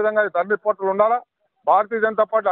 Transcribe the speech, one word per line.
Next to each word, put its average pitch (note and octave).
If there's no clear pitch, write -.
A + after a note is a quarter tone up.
విధంగా G#3+
ఈ F3
ధరణి G3
పోర్టల్ G3
ఉండాలా. A3
భారతీయ G#3
జనతా A3
పార్టీ G#3